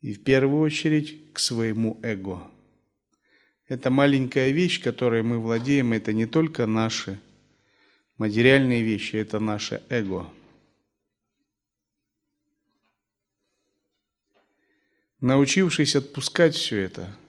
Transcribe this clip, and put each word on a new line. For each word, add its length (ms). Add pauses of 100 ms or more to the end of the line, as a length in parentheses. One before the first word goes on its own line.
и 120
в 100
первую 380
очередь 680
к 80
своему 640
эго. 480 (1160)
Эта 220
маленькая 640
вещь, 320
которой 400
мы 160
владеем, 540
это 180
не 140
только 400
наши 520 (1000)
материальные 680
вещи, 320
это 240
наше 480
эго. 420 (4000)
Научившись 760
отпускать 580
все 240
это, 400 (120)